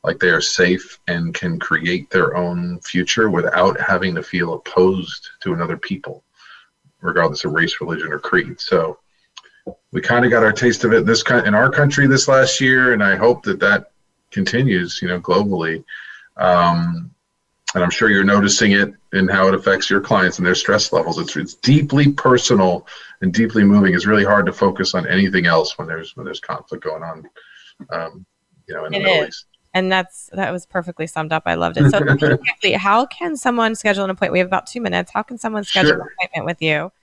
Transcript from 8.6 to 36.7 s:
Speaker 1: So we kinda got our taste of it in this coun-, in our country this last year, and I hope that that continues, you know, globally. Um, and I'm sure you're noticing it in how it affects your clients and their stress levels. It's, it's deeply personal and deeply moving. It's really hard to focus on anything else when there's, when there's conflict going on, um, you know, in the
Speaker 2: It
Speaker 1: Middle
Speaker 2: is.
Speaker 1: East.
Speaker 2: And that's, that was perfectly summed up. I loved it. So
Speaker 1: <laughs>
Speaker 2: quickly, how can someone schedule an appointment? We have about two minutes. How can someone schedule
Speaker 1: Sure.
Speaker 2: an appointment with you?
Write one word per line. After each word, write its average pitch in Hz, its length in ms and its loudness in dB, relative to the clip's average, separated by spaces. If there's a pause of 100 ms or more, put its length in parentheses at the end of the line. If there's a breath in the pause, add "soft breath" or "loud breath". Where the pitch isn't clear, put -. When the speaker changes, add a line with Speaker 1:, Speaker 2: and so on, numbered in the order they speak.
Speaker 1:
So 82 380 -2 (920 soft breath)
we - 80 -4
kinda 120 300 2
got 113 140 4
our 107 100 4
taste 120 320 0
of 110 80 4
it 113 60 6
in - 60 0
this 110 160 2
coun-, - 240 0
in 104 80 2
our 120 160 4
country 143 380 2
this 135 220 2
last 131 320 4
year, 127 320 4
and 104 100 2
I 98 140 2
hope 120 260 2
that 98 160 -4
that 101 320 0 (400)
continues, 98 720 0
you 90 80 -4
know, 90 100 -4
globally. 87 640 -2 (540 loud breath)
Um, 85 720 2 (640)
and 92 80 0
I'm 87 60 0
sure 110 200 0
you're 98 140 4
noticing 101 480 4
it 101 220 2 (200)
in 95 140 2
how 95 220 2
it 95 40 4
affects 95 360 0
your 98 120 2
clients 92 360 0
and 90 100 0
their 90 80 2
stress - 380 0
levels. 82 260 -2
It's, - 160 -8
it's - 200 -8
deeply 143 580 4
personal 107 720 2 (340 loud breath)
and 92 120 -2
deeply 110 300 2
moving. 101 300 6
It's 87 140 -2
really 104 160 4
hard 101 220 4
to 90 80 -2
focus 95 420 -2
on 87 120 -2
anything 92 380 2
else 80 320 0
when 80 100 -10
there's, 80 280 -12
when 78 100 -14
there's 80 140 -12
conflict - 440 -12
going 80 200 -8
on, 80 260 -16 (600 loud breath)
um, 82 340 -10 (420)
you 78 60 -14
know, 78 120 -10
in - 80 -8
the 202 60 -4
Speaker 2:
It 190 40 -4
Speaker 1:
Middle 175 200 0
Speaker 2:
is. - 40 -6
Speaker 1:
East. - 180 -20 (300)
Speaker 2:
And 185 160 0
that's, 185 420 -6
that 190 180 -4
was 180 140 -10
perfectly 170 400 -8
summed 160 260 -8
up. 156 140 -4
I 175 80 0
loved 165 240 -2
it. 139 140 4
So 202 100 2
Speaker 1:
<laughs> 139 160 2
Speaker 2:
quickly, 151 540 0
how 208 340 2
can 330 320 -8
someone 233 380 0
schedule 202 280 -2
an 190 60 -4
appointment? 190 240 -4
We 180 60 2
have 180 80 0
about 185 180 -4
two 240 160 -10
minutes. 180 320 -4
How 214 80 -2
can 240 160 -12
someone 214 260 -6
schedule 185 280 0
Speaker 1:
Sure. - 100 -2
Speaker 2:
an - 60 -14 (100)
appointment 170 300 -6
with 170 160 -6
you? 156 280 -2 (120)